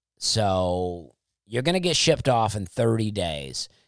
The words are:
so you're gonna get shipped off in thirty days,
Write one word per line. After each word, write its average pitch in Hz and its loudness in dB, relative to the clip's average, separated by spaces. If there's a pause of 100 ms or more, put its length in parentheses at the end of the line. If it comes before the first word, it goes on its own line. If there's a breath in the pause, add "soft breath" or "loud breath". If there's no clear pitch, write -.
(180)
so 90 0 (320)
you're 117 -4
gonna 175 0
get 175 0
shipped - 2
off 113 2
in 98 -6
thirty 113 0
days, 76 -6 (200)